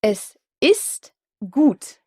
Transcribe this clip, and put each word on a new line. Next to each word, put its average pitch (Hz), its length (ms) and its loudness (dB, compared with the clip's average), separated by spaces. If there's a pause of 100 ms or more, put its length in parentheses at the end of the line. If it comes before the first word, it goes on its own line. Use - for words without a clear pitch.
Es - 380 -4 (220)
ist - 520 0 (380)
gut. 277 560 0